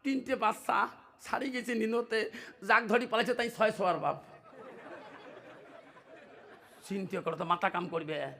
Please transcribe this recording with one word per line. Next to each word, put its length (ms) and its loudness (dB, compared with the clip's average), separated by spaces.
তিনটে 320 0
বাচ্চা 520 2
ছাড়ি 280 -2
গেছে 260 -2
নিনতে, 560 0
যাক 240 6
ধরি 180 4
পালাইছে 280 2
তাই 160 0
ছয় 220 4
ছোয়ার 260 2
বাপ। 260 -2
চিন্তা 340 -4
করো 140 -2
তো, 100 -4
মাথা 240 2
কাম 180 -2
করবে। 380 -2